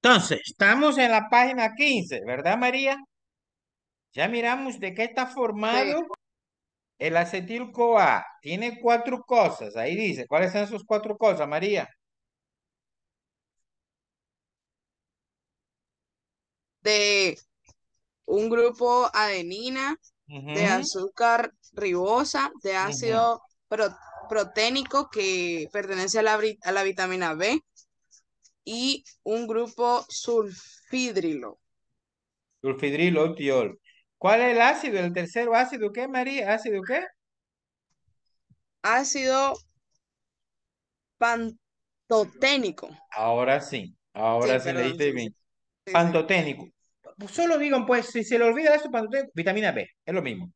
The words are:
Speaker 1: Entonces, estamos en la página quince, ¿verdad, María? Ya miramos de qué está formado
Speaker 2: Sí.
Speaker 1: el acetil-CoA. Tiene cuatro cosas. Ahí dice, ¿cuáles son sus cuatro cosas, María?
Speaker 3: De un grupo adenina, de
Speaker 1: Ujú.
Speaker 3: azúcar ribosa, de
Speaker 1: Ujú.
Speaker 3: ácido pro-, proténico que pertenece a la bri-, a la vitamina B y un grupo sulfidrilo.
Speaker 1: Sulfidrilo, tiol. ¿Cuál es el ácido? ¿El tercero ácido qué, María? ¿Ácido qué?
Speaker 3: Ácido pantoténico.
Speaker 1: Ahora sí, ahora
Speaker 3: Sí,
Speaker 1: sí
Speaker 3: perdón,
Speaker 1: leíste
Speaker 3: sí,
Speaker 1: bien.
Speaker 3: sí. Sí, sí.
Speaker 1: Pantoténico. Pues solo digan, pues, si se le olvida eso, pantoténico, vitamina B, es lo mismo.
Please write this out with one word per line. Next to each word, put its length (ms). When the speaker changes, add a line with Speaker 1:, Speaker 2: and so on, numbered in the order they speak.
Speaker 1:
Entonces, 440
estamos 520
en 140
la 180
página 460
quince, 500
¿verdad, 320
María? 400
Ya 140
miramos 520
de 160
qué 80
está 240
formado 720
Speaker 2:
Sí. 60
Speaker 1:
el 180
acetil-CoA. 1080
Tiene 400
cuatro 420
cosas. 540
Ahí 180
dice, 320
¿cuáles 260
son 140
sus 180
cuatro 320
cosas, 300
María? 420
Speaker 3:
De 560
un 240
grupo 640
adenina, 840
de 380
Speaker 1:
Ujú. 80
Speaker 3:
azúcar 760
ribosa, 760
de 80
Speaker 1:
Ujú. 80
Speaker 3:
ácido 640
pro-, 280
proténico 800
que 600
pertenece 480
a 40
la 140
bri-, 260
a 80
la 120
vitamina 500
B 260
y 400
un 240
grupo 640
sulfidrilo. 1500
Speaker 1:
Sulfidrilo, 760
tiol. 440
¿Cuál 240
es 140
el 60
ácido? 380
¿El 140
tercero 420
ácido 360
qué, 160
María? 460
¿Ácido 280
qué? 240
Speaker 3:
Ácido 720
pantoténico. 1700
Speaker 1:
Ahora 500
sí, 340
ahora 460
Speaker 3:
Sí, 0
Speaker 1:
sí 60
Speaker 3:
perdón, 180
Speaker 1:
leíste 220
Speaker 3:
sí, 60
Speaker 1:
bien. 180
Speaker 3:
sí. 60
Sí, 80
sí. 60
Speaker 1:
Pantoténico. 760
Pues 140
solo 260
digan, 280
pues, 220
si 160
se 160
le 60
olvida 300
eso, 160
pantoténico, 440
vitamina 360
B, 160
es 80
lo 80
mismo. 340